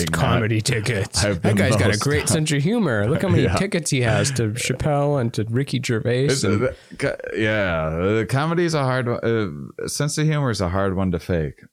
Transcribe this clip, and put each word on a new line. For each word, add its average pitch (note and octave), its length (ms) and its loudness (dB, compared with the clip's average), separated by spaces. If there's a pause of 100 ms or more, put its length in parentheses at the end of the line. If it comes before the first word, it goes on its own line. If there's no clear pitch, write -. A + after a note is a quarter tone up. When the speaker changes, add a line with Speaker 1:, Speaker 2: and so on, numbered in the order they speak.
Speaker 1:
doing - 80 -2
that. - 0 -
Speaker 2:
comedy A2+ 480 2
tickets. A2 640 -2
Speaker 1:
I G#2 40 2
have G2 140 -2
Speaker 2:
That - 140 2
Speaker 1:
the - 60 4
Speaker 2:
guy's C3 140 2
got G2 100 4
a - 20 4
Speaker 1:
most G#2+ 140 2
Speaker 2:
great C#3+ 240 2
Speaker 1:
com- - 20 -2
Speaker 2:
sense D#3 240 0
of C#3+ 100 2
humor. D3 460 2
Look D#3+ 140 0
how G3 60 0
many - 140 4
Speaker 1:
<laughs> - 20 2
Yeah. F2+ 120 2
Speaker 2:
tickets F3+ 340 -2
he C3 120 2
has A2 300 2
to A#2 180 0
Chappelle C#3+ 680 0
and A#2 140 -2
to A2+ 140 -2
Ricky B2+ 360 -2
Gervais B2 420 0
Speaker 1:
It's, C#3 180 0
Speaker 2:
and G#2 200 2
Speaker 1:
uh, - 80 -2 (260)
co-, - 180 -2 (180)
yeah, F#2+ 560 0
the G2 380 0
comedy's E3 460 0
a C#3+ 100 0
hard B2+ 240 0
one. G2+ 720 -2
Uh, - 80 -6
sense D3 300 -2
of D3+ 80 2
humor D3 240 0
is G#2 100 -2
a F2+ 80 0
hard G2 260 0
one F#2+ 180 0
to E2+ 60 -2
fake, D#2+ 420 -2 (120)